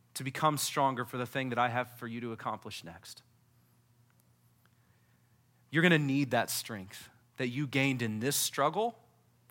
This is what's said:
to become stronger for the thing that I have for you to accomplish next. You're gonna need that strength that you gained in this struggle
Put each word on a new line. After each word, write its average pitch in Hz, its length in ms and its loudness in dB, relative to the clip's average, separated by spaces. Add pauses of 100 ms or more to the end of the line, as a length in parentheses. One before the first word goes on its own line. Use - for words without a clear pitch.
(140)
to - 80 -10
become 147 340 2
stronger 135 480 0
for 127 140 -8
the 123 80 -2
thing 131 220 -4
that 120 100 -2
I 123 100 4
have 120 300 -2
for 123 80 -10
you 117 140 -8
to 117 120 -6
accomplish 107 520 -8
next. - 380 -18 (2500)
You're 160 120 2
gonna 175 160 8
need 139 320 2
that 113 200 2
strength - 580 -8 (280)
that 131 120 -2
you 139 180 -2
gained 135 340 2
in 110 200 -2
this 139 160 0
struggle 160 600 0 (540)